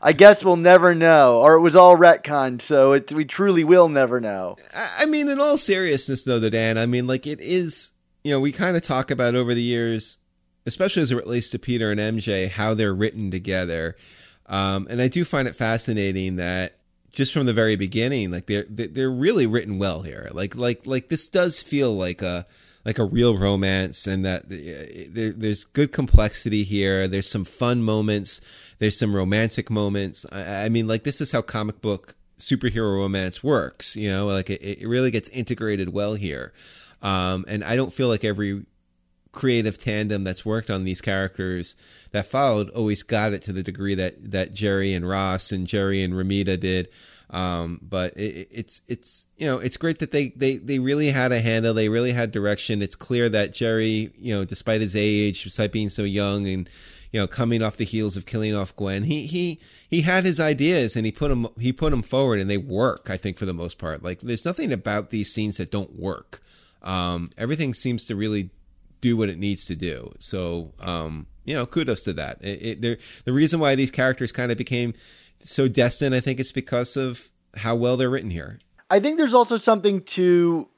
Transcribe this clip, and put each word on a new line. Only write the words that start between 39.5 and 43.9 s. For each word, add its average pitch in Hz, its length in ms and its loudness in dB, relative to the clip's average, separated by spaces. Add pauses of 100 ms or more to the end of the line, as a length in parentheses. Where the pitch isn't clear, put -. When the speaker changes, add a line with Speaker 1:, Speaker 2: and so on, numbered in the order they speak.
Speaker 2:
tandem 107 460 -4
that's 92 220 -8
worked 110 240 -4
on 95 160 -4
these 92 160 -4
characters 92 760 -6 (360)
that 101 140 -4
followed 127 460 0
always 107 320 -2
got 107 300 -2
it 92 100 -6
to 104 100 -8
the 95 80 -6
degree 98 340 -4